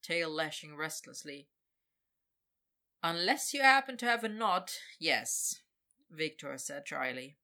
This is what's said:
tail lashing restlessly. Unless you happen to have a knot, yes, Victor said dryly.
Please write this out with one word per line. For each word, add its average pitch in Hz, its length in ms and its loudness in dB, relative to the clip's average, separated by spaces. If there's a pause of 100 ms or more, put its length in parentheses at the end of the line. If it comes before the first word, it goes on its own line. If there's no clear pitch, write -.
tail 170 280 0
lashing 156 460 -4
restlessly. 147 720 -8 (1600)
Unless 175 500 2
you 285 80 0
happen 269 360 6
to 233 80 -6
have 233 180 4
a 220 60 0
knot, 208 500 0 (180)
yes, - 640 0 (480)
Victor 156 480 -6
said 143 280 -8
dryly. 131 580 -6